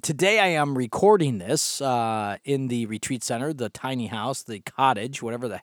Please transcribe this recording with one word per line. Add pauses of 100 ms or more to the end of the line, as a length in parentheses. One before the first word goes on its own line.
today
I
am
recording
this,
uh,
in
the
retreat
center,
the
tiny
house,
the
cottage,
whatever
the